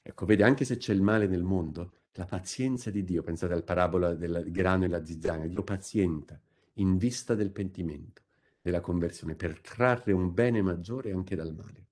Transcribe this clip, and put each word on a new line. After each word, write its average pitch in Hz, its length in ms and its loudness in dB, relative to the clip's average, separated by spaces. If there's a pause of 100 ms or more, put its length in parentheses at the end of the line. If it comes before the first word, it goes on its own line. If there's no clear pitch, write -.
Ecco, - 240 -10
vedi, 98 180 8
anche 135 220 6
se 127 140 -2
c'è - 140 -2
il 98 100 4
male 104 240 4
nel 92 160 0
mondo, 87 500 -2 (200)
la 92 140 -8
pazienza 123 640 -4
di 98 140 -2
Dio, 87 180 -2
pensate 85 300 -4
alla 85 100 0
parabola 90 520 2
del 85 360 -4
grano 92 340 2
e 90 40 2
la 85 160 -2
zizzania, 80 420 -4
Dio 90 160 -4
pazienta 90 760 -2 (360)
in 95 240 2
vista 120 360 0
del 104 160 0
pentimento, 92 720 -8 (380)
della 87 200 0
conversione, 85 540 -2
per 82 260 -6
trarre 120 520 2
un 92 220 2
bene 117 260 4
maggiore 95 520 -2
anche 92 220 -4
dal 80 200 -6
male. 104 380 -18